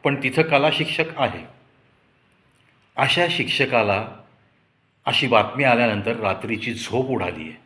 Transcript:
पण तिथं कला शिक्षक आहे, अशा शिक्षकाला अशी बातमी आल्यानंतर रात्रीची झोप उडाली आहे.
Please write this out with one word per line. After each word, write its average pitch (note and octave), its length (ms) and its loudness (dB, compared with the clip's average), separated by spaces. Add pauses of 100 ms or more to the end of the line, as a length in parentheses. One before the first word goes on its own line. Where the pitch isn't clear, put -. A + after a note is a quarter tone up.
पण C#3 180 0
तिथं C3+ 200 0
कला D3 300 4
शिक्षक D#3+ 460 -4
आहे, G2 260 -2 (1500)
अशा D3+ 340 2
शिक्षकाला A2+ 760 0 (1000)
अशी C3 200 2
बातमी A#2 380 2
आल्यानंतर A#2 520 2
रात्रीची G#2+ 580 -4
झोप C3 360 -4
उडाली F2+ 320 -4
आहे. D#2+ 240 -14